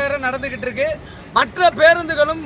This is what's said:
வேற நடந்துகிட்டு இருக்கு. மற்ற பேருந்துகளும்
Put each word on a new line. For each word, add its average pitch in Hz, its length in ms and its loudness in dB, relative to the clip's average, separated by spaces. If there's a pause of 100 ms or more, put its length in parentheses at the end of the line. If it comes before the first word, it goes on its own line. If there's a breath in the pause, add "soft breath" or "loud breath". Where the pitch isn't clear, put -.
வேற 277 100 -2 (140)
நடந்துகிட்டு 254 400 -6
இருக்கு. 254 200 -2 (500 loud breath)
மற்ற 285 320 2 (100)
பேருந்துகளும் 320 680 4